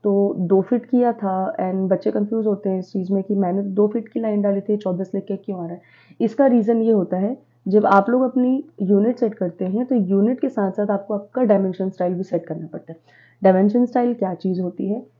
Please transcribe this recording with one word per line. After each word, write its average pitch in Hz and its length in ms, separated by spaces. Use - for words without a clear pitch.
तो 202 340
दो 185 220
feet 233 260
किया 240 260
था, 196 220
and 190 380
बच्चे 190 200
कंफ्यूज 214 360
होते 202 240
हैं 190 80
इस 185 140
चीज़ 190 200
में 196 100
कि 202 120
मैंने 196 280
तो 202 80
दो 208 180
feet 226 200
की 233 120
line 214 220
डाली 202 180
थी, 208 160
चौबीस 185 380
लिख 196 100
के 196 120
क्यों 196 220
आ 175 60
रहा 170 100
है? 170 60
इसका 226 260
reason 233 360
ये 226 100
होता 180 240
है, 208 200
जब 202 200
आप 196 240
लोग 254 120
अपनी 254 420
unit 208 360
set 214 160
करते 180 320
हैं 208 200
तो 262 80
unit 202 460
के 277 80
साथ 196 240
साथ 208 180
आपको 202 240
आपका 202 300
dimension 190 460
style 180 240
भी 180 80
सेट 170 240
करना 165 200
पड़ता 165 260
है। 165 60
Dimension 202 440
style 240 280
क्या 190 200
चीज़ 185 260
होती 185 280
है? 233 140